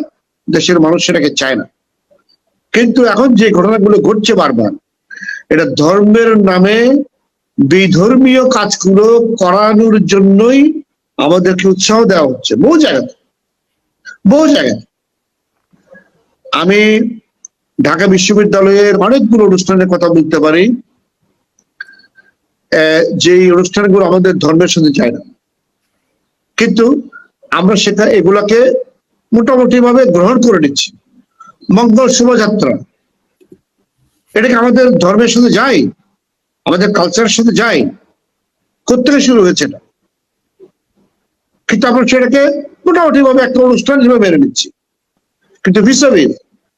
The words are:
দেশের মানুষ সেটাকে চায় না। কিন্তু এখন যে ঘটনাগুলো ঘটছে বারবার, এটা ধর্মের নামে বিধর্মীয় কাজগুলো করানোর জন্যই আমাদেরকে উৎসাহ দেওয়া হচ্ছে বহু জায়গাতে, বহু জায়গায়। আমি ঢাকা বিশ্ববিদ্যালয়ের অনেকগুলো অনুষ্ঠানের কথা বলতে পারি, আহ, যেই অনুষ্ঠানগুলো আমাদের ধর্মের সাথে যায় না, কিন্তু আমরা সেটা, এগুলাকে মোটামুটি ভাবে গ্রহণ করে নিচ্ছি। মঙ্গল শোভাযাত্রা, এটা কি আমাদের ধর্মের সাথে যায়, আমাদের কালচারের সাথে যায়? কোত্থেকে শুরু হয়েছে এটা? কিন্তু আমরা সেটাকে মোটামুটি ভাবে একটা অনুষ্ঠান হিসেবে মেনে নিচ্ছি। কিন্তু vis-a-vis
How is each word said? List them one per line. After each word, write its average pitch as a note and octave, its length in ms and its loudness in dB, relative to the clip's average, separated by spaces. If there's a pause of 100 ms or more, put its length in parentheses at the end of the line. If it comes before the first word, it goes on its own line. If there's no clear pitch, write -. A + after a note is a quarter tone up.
(500)
দেশের E3 300 0
মানুষ E3 260 0
সেটাকে D3+ 240 -2
চায় C3+ 240 -4
না। B2+ 100 -6 (1080)
কিন্তু A#3+ 320 0
এখন A#3 300 0
যে G#3 160 2
ঘটনাগুলো G3+ 480 0
ঘটছে G#3+ 360 -2
বারবার, B2 360 -2 (800)
এটা D#3 160 0 (140)
ধর্মের G#3 600 2
নামে G#3 640 2 (560)
বিধর্মীয় G#3 920 2
কাজগুলো G3+ 540 0 (340)
করানোর G#3 680 0
জন্যই A3+ 760 2 (340)
আমাদেরকে F3+ 520 0
উৎসাহ G#3+ 360 0
দেওয়া F3 260 0
হচ্ছে - 260 -8
বহু A#3+ 220 2
জায়গাতে, C#3 360 -2 (1120)
বহু D4 200 2
জায়গায়। C3 320 -2 (1700)
আমি F#3 280 0 (1000)
ঢাকা D#3+ 280 -2
বিশ্ববিদ্যালয়ের G3 920 2
অনেকগুলো A3 480 0
অনুষ্ঠানের F#3 440 0
কথা F3 200 -2
বলতে D#3+ 300 0
পারি, D#3 260 0 (2000)
আহ, D#3+ 300 0 (140)
যেই F3+ 360 2
অনুষ্ঠানগুলো F#3+ 540 0
আমাদের F#3 320 0
ধর্মের D#3+ 300 0
সাথে D#3 220 0
যায় B2 200 -2
না, - 100 -8 (1400)
কিন্তু A#3 460 0 (480)
আমরা F#3 260 -2
সেটা, G#3 340 -2
এগুলাকে G3+ 480 0 (760)
মোটামুটি B3 480 2
ভাবে A#3+ 240 2
গ্রহণ F#3 360 0
করে A#3 200 2
নিচ্ছি। C#3 280 -4 (840)
মঙ্গল A#3 360 2
শোভাযাত্রা, G#3+ 640 0 (1600)
এটা A3 140 0
কি B3 60 0
আমাদের B3 360 2
ধর্মের G3+ 380 0
সাথে A#3 220 0
যায়, G#3 300 0 (840)
আমাদের F#3 280 -2
কালচারের G#3+ 440 -2
সাথে A3+ 160 0
যায়? F#3+ 280 0 (1080)
কোত্থেকে B3+ 340 0
শুরু A#3+ 220 2
হয়েছে E3+ 220 0
এটা? - 140 -8 (1900)
কিন্তু A3+ 180 -2
আমরা B3 200 0
সেটাকে B3+ 360 0 (440)
মোটামুটি E4 360 0
ভাবে C4 200 2
একটা B3 180 -2
অনুষ্ঠান B3+ 400 0
হিসেবে B3 180 2
মেনে F#3 180 0
নিচ্ছি। - 340 -2 (920)
কিন্তু F#3+ 180 0
vis-a-vis A#3 520 2 (460)